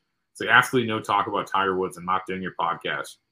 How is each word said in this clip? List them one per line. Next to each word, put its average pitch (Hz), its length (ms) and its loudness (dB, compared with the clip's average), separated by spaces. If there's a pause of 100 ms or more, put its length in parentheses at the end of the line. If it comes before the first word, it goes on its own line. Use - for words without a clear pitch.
(320)
it's - 80 -10
like, 101 80 -4
"Absolutely 120 400 4
no 110 120 0
talk 101 260 2
about 101 200 -2
Tiger 95 300 2
Woods. 87 220 -4
I'm 87 80 -12
not 92 200 0
doing 92 140 -6
your 90 180 -8
podcast." 82 580 -4 (160)